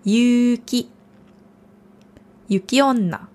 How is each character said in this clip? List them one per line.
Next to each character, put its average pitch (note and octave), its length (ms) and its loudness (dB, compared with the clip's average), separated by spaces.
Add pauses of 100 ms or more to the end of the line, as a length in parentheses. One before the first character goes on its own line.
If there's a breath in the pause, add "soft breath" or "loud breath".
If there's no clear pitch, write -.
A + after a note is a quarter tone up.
夕 A#3+ 460 2
雪。 A#3+ 360 -4 (1600)
雪 A3+ 360 0
女。 A3+ 520 -2